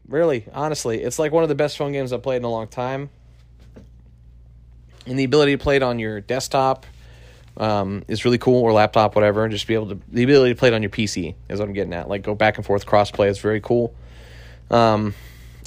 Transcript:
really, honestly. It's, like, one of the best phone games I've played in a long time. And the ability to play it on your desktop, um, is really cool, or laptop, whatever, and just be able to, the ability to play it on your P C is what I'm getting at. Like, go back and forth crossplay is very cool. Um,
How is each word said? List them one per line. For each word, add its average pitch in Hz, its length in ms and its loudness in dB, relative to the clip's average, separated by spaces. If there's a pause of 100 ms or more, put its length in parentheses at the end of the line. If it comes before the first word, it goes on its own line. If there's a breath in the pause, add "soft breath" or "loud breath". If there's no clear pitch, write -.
really, 139 460 0
honestly. 139 480 -4
It's, - 160 -6
like, 156 140 -2
one 165 100 2
of 160 80 2
the 147 60 -2
best 147 200 -2
phone 143 160 -4
games 135 220 -4
I've 120 80 -6
played 131 160 -4
in 120 60 -4
a 117 80 -4
long 113 160 -6
time. 135 420 -8 (2000)
And 127 100 -6
the 135 60 0
ability 143 300 4
to 135 40 2
play 143 180 0
it 135 60 4
on 123 160 0
your 107 240 -6
desktop, 131 640 -2 (720 soft breath)
um, 101 500 -2
is 110 180 -6
really 120 120 4
cool, 123 240 2
or 117 100 4
laptop, 107 440 4
whatever, 104 280 2
and 113 80 -2
just 101 140 -6
be 113 80 -2
able 110 140 -2
to, 98 120 -10 (120)
the 120 120 0
ability 131 300 6
to 117 60 -6
play 131 80 4
it 113 80 4
on 110 80 -2
your 98 80 -4
P 110 160 -2
C 85 280 -6 (140)
is 98 100 -4
what 104 80 -4
I'm 98 60 -10
getting 92 200 -4
at. 85 140 -8
Like, 98 140 -6
go 107 140 -4
back 107 220 2
and 104 80 -8
forth 101 200 0
crossplay 104 440 2
is 101 100 -2
very 107 200 -2
cool. 120 360 -2 (720 loud breath)
Um, 107 460 2 (520 loud breath)